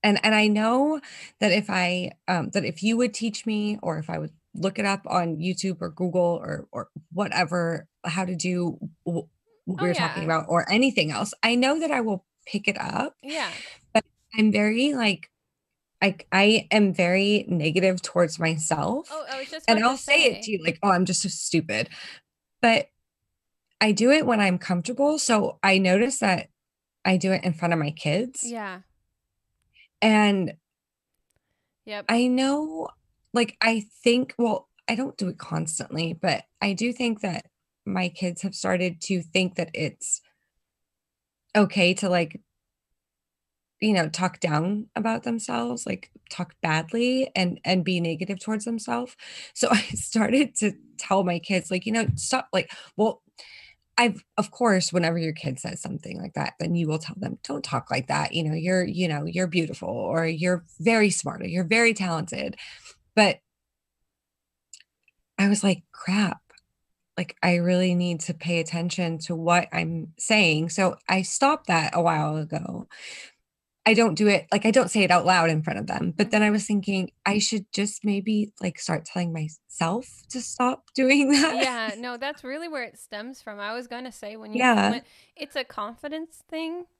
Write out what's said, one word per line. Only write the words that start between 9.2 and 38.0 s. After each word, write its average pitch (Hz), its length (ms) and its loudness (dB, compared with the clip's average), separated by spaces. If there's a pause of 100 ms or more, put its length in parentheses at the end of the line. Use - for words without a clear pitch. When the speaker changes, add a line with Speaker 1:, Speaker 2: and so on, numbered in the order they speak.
Speaker 1:
what 180 160 -6
Speaker 2:
Oh, - 20 0
Speaker 1:
we 175 60 2
were 175 60 0
talking 175 280 -4
Speaker 2:
yeah. 160 40 -4
Speaker 1:
about 160 220 0
or 170 220 2
anything 220 400 2
else, 185 220 -4 (100)
I 233 140 2
know 269 240 2
that 320 100 -2
I 262 120 0
will 208 220 -2 (220)
pick 208 220 -4
it 202 120 -4
up. - 420 -4
Speaker 2:
Yeah. 277 280 -6 (440)
Speaker 1:
But 220 100 2 (340)
I'm 214 140 4
very, 220 420 2
like, 220 360 -2 (720)
I, 196 140 2 (140)
I 202 400 4
am 208 220 6
very 196 560 2
negative 180 540 2
towards 165 360 0
myself. 160 720 -2
Speaker 2:
Oh, 302 180 -8
I 262 120 -8
was 277 100 -10
just 320 180 -6
Speaker 1:
And 226 100 6
Speaker 2:
about 220 80 0
to 254 60 6
Speaker 1:
I'll 269 40 -4
say 294 280 2
it 240 100 4
Speaker 2:
say. - 80 -12
Speaker 1:
to 220 100 -8
you, 180 100 -4
like, 165 200 -2
"Oh, 202 80 4
I'm 180 160 4
just 180 160 -2
so 180 80 -2
stupid." 143 580 -2 (720)
But 226 280 2 (880)
I 214 120 4
do 233 200 4
it 311 140 4
when 233 120 2
I'm 185 200 2
comfortable. 254 600 0
So 208 440 0
I 190 160 4
notice 196 400 2
that 190 320 0 (540)
I 190 120 4
do 190 160 0
it 185 100 0
in 175 120 -2
front 170 180 -2
of 160 80 0
my 147 100 -2
kids. 180 540 -4
Speaker 2:
Yeah. 208 380 -10 (1200)
Speaker 1:
And 208 520 4 (1300)
Speaker 2:
Yep. 208 220 -10
Speaker 1:
I 240 180 4
know, 285 600 0 (440)
like, 233 300 2
I 220 240 2 (160)
think, 247 360 4
well, 220 300 0 (200)
I 233 60 0
don't 254 220 -6
do 190 120 -2
it - 100 -8
constantly, 160 760 -6
but 156 320 -2 (160)
I 202 140 0
do 233 180 -2
think 233 280 -2
that - 260 -6 (400)
my 185 240 -2